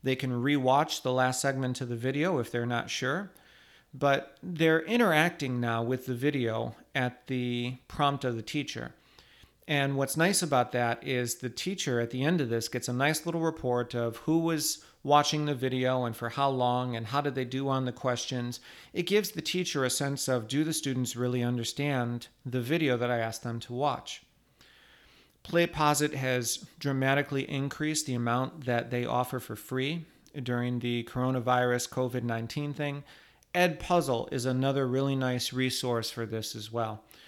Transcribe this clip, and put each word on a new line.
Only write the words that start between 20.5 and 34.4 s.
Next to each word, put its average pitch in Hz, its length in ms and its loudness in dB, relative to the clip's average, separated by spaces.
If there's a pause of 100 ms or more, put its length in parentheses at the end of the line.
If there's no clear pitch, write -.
the 156 80 -2
students 127 420 -2
really 123 280 0
understand 123 840 -2 (180)
the 127 140 -2
video 135 380 2
that 120 120 0
I 120 100 2
asked 113 240 -4
them 117 180 -4
to - 120 -12
watch? 131 500 -4 (1200)
PlayPosit 151 680 2
has 127 520 -2 (140)
dramatically 139 680 0
increased 151 560 -4
the 131 100 -2
amount 120 500 -2
that 120 260 -2
they 123 140 -2
offer 123 340 0
for 107 180 -10
free 143 480 -4 (360)
during 123 380 -2
the 120 240 -2
coronavirus 123 840 2
covid 127 340 -2
nineteen 120 500 -4
thing. 143 300 -4 (500)
Edpuzzle 160 800 2
is 123 140 -2